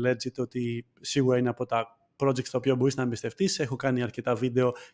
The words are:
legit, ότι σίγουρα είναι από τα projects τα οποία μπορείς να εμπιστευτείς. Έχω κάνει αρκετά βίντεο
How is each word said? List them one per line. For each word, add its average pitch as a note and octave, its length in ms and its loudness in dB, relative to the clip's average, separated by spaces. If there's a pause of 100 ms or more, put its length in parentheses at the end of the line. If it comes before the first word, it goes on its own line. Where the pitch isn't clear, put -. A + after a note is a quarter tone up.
legit, B2 320 0
ότι A#2+ 480 -4 (140)
σίγουρα B2+ 380 2
είναι B2 100 2
από A#2+ 180 -4
τα A2+ 320 -2 (200)
projects C3+ 320 0
τα B2+ 80 0
οποία C3 160 2
μπορείς C3+ 220 2
να C3 60 -2
εμπιστευτείς. B2 560 -2
Έχω C3 180 -2
κάνει B2+ 260 0
αρκετά A#2+ 320 -2
βίντεο B2 380 2 (220)